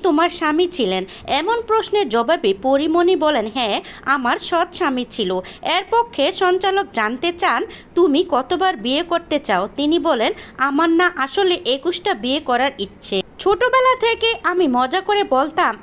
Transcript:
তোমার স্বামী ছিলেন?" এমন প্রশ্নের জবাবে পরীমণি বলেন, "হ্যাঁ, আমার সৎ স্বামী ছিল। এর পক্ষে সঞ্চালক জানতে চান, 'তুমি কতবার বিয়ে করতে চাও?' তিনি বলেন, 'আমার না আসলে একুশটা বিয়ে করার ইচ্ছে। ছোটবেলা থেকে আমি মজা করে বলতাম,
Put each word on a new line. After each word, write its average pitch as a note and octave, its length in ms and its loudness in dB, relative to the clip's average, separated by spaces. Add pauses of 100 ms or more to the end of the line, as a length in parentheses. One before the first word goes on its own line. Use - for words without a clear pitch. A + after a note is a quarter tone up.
তোমার E4+ 260 2
স্বামী E4 380 0
ছিলেন?" F#3 380 -2 (220)
এমন G4 340 0
প্রশ্নের G#4 480 0
জবাবে A3+ 440 2
পরীমণি D#4 600 2
বলেন, C4+ 380 0
"হ্যাঁ, A#3+ 280 -2 (220)
আমার C4+ 360 0
সৎ F4 360 -2
স্বামী C4 360 -2
ছিল। F#3 280 -2 (220)
এর F4 300 0
পক্ষে A4+ 400 2
সঞ্চালক F#4+ 600 0
জানতে B3 400 -2
চান, E4+ 320 0 (300)
'তুমি F4 340 4
কতবার D#4 480 0
বিয়ে B3+ 260 -2
করতে E4+ 360 -2
চাও?' G3 360 -2
তিনি D4+ 240 2
বলেন, C#4+ 340 0 (240)
'আমার C#4 320 2
না E4 260 4
আসলে F4+ 500 0
একুশটা D#4+ 480 -2
বিয়ে B3 260 -2
করার B3+ 380 0
ইচ্ছে। - 440 -6 (180)
ছোটবেলা B4+ 560 2
থেকে A4+ 380 0 (100)
আমি F4+ 240 2
মজা B3+ 340 0
করে G4+ 220 0
বলতাম, C#4 600 0